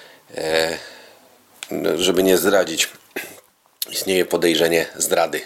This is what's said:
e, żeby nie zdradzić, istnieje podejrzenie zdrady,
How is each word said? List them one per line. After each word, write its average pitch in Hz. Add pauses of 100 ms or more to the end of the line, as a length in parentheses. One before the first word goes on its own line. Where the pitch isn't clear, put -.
(340)
e, 80 (1200)
żeby 90
nie 95
zdradzić, 90 (1040)
istnieje 92
podejrzenie 82 (100)
zdrady, -